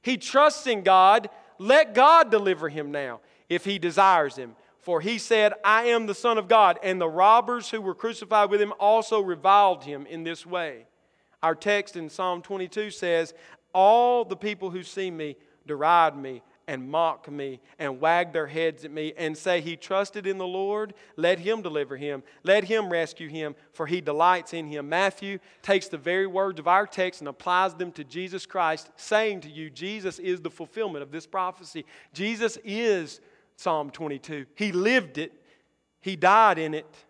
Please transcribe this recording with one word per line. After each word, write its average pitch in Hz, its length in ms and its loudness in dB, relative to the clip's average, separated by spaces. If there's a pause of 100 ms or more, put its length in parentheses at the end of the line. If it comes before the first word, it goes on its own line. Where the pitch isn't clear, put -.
He 254 140 -2
trusts 294 500 2
in 220 160 -2
God. 190 480 6 (280)
Let 240 360 4
God 294 360 8
deliver 190 380 0
him 147 240 -8
now, 131 280 -8 (280)
if 170 160 -2
he 196 140 -4
desires 170 580 4
him. 120 200 -14 (240)
For 170 200 -2
he 220 180 -4
said, 214 360 2 (100)
"I 220 200 4
am 233 220 0
the 202 80 -6
Son 233 220 0
of 208 100 -4
God." 196 360 6
And 185 180 -2
the 170 80 0
robbers 214 640 2
who 220 100 -6
were 190 140 -6
crucified 214 560 0
with 208 100 2
him 208 180 0
also 220 400 2
reviled 185 680 2
him 143 200 -10
in 165 200 -12
this 165 200 -8
way. 165 420 -8 (560)
Our 160 120 2
text 202 420 -2
in 165 140 -10
Psalm 180 320 -4
twenty-two 196 480 -8
says, 170 420 -2 (400)
"All 233 540 4
the 190 100 -6
people 196 340 -8
who 180 120 -10
see 190 280 -8
me 156 260 -10 (300)
deride 151 500 2
me 135 260 -12 (240)
and 131 240 -10
mock 160 400 -2
me 139 300 -10 (180)
and 135 220 -8
wag 165 320 2
their 156 140 -4
heads 156 380 -4
at 156 60 -14
me 156 260 -8
and 156 200 -6
say, 175 240 -2
'He 160 160 -10
trusted 196 500 -6
in 196 120 -4
the 185 80 -8
Lord, 196 480 -6 (220)
let 170 220 2
him 214 220 -4
deliver 147 360 -6
him, 143 260 -8 (200)
let 196 220 4
him 208 260 -2
rescue 165 380 -6
him, 151 260 -10 (180)
for 160 140 -8
he 175 160 -4
delights 165 500 0
in 165 140 -10
him.'" 147 220 -10
Matthew 190 500 -2 (240)
takes 196 260 0
the 160 100 -10
very 175 280 -2
words 190 320 -4
of 156 100 -4
our 190 180 4
text 180 340 -4
and 147 80 -12
applies 180 460 -2
them 175 180 -10
to 151 120 -16
Jesus 175 400 -12
Christ, 160 520 -4
saying 214 460 -2
to 147 80 -20
you, 156 200 -14
Jesus 185 480 -10
is 180 240 -6
the 165 80 -8
fulfillment 165 520 -10
of 139 80 -14
this 156 160 -14
prophecy. 180 580 -8 (280)
Jesus 220 520 -4
is 202 560 -2 (360)
Psalm 156 340 -4
twenty-two. 147 560 -10 (100)
He 202 160 -4
lived 185 460 -2
it. 156 140 -10 (680)
He 190 160 -8
died 185 420 6
in 160 140 -4
it. 156 200 -10 (180)